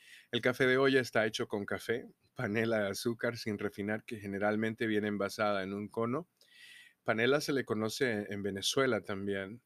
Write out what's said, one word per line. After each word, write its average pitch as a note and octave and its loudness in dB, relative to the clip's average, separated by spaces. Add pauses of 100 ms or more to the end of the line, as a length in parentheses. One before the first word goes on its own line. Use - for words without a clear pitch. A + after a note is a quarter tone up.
(320)
El A#2+ 0
café B2+ 2
de B2+ 6
olla C3+ 6
está A#2 2
hecho A2 -2
con G2+ -2
café, A2+ -4 (260)
panela A2+ 0
de G2+ 0
azúcar A#2 -4
sin G#2+ -4
refinar G#2 -4
que A2+ -10
generalmente G#2+ 0
viene G#2+ 2
envasada G2+ 0
en G2 -4
un G#2 -6
cono. A#2+ -4 (760)
Panela B2 4
se D3+ -2
le B2+ 0
conoce A2 0
en G2+ -6
Venezuela G2+ 0
también. G2 -6